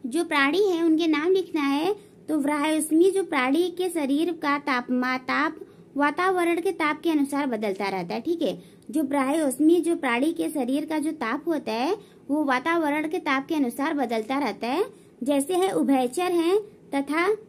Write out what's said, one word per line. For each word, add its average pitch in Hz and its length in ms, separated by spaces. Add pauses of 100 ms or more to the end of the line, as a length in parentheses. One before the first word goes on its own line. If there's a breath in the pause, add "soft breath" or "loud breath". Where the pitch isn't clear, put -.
जो 311 180
प्राणी 311 380
हैं 349 200
उनके 320 240
नाम 311 240
लिखना 359 320
है। 302 320 (340 loud breath)
तो 311 100
ब्राह्योष्मी 311 720
जो 381 120
प्राणी 320 480
के 370 180
शरीर 320 440
का 294 260
तापमा-, 254 600
ताप 285 400 (360 loud breath)
वातावरण 339 640
के 370 120
ताप 302 280
के 330 100
अनुसार 285 360
बदलता 208 420
रहता 185 260
है, 233 60
ठीक 339 220
है। 180 160 (320 loud breath)
जो 294 120
ब्राह्योष्मी 285 760
जो 339 160
प्राणी 269 360
के 330 160
शरीर 285 360
का 311 140
जो 302 140
ताप 277 360
होता 277 240
है 277 440 (140)
वो 302 140
वातावरण 302 640
के 359 100
ताप 277 280
के 330 80
अनुसार 277 400
बदलता 240 440
रहता 226 280
है। 311 180 (380 loud breath)
जैसे 277 320
है 370 180
उभयचर 269 600
हैं 339 240 (380 loud breath)
तथा 285 320 (220)